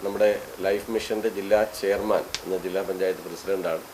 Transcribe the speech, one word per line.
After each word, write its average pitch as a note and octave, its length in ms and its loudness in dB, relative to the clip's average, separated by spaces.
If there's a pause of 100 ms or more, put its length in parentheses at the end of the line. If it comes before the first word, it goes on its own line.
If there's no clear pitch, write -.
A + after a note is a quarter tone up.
നമ്മുടെ G2+ 260 4 (300)
ലൈഫ് G2+ 300 0
മിഷൻ്റെ A2 480 0
ജില്ലാ G#2 280 4 (140)
ചെയർമാൻ G2 440 2 (200)
എന്ന F#2 120 -2 (100)
ജില്ലാ F#2 160 -2
പഞ്ചായത്ത് F#2 460 -2
പ്രസിഡന്റാണ്. F2 640 -2